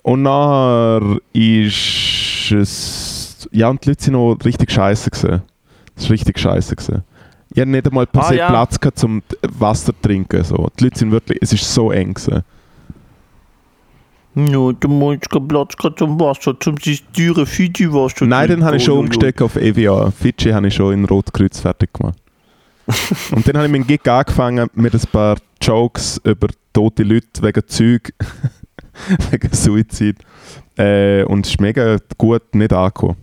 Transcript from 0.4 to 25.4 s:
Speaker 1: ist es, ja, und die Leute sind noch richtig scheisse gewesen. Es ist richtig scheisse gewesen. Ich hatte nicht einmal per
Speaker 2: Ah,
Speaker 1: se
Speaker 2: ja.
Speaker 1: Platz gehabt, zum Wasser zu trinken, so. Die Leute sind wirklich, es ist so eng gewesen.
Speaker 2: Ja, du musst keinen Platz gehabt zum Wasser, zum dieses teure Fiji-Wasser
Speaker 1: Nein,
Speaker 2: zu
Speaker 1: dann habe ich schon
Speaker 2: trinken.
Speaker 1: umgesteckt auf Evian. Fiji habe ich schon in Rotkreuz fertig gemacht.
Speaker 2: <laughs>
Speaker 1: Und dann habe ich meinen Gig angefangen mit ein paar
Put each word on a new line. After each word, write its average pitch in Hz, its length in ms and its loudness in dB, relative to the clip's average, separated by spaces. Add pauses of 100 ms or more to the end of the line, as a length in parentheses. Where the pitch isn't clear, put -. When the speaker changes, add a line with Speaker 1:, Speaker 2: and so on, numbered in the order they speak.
Speaker 1:
ist - 1160 0
es, - 1000 -4
ja, 113 180 2
und 135 160 -4
die - 40 2
Leute 147 140 -2
sind 139 100 2
noch 120 300 2
richtig - 280 -2
scheisse 101 380 0
gewesen. - 320 -2 (540)
Es - 100 -12
ist - 60 0
richtig - 280 0
scheisse 92 360 -2
gewesen. - 280 -6 (480)
Ich - 80 0
hatte 131 120 0
nicht 131 160 0
einmal 131 200 2
per 135 140 2
Speaker 2:
Ah, 151 80 2
Speaker 1:
se - 80 4
Speaker 2:
ja. 175 120 0
Speaker 1:
Platz 123 300 0
gehabt, - 200 -2
zum 110 220 0 (360)
Wasser 110 360 0
zu - 80 -12
trinken, 95 420 0
so. 87 260 -2 (100)
Die 127 60 4
Leute 127 140 -4
sind 110 120 0
wirklich, - 300 -2
es - 120 -2
ist - 200 -2
so 113 180 2
eng 98 220 -2
gewesen. - 300 -4 (1900)
Speaker 2:
Ja, 139 360 2
du 127 160 -2
musst 143 420 0
keinen 139 180 -2
Platz 147 280 -2
gehabt 151 240 -4
zum 156 200 0
Wasser, 139 400 0
zum 156 180 -2
dieses 147 340 -4
teure 165 340 2
Fiji-Wasser 151 800 0
Speaker 1:
Nein, 131 220 2
Speaker 2:
zu 170 80 2
Speaker 1:
dann 165 100 0
habe 151 120 2
ich 135 80 2
schon 151 100 4
Speaker 2:
trinken. 123 180 2
Speaker 1:
umgesteckt 123 280 0
auf 117 160 0
Evian. 107 560 2
Fiji - 380 -2
habe 101 160 0
ich 98 80 -2
schon 98 180 2
in 101 120 2
Rotkreuz 98 540 0
fertig - 340 -2
gemacht. 95 220 -4 (720)
Speaker 2:
<laughs> - 440 -4
Speaker 1:
Und 110 160 2
dann 143 100 2
habe 151 80 2
ich 147 60 0
meinen 135 160 0
Gig 147 200 0
angefangen 123 680 0
mit 113 200 0
ein 117 80 2 (100)
paar 104 240 2 (260)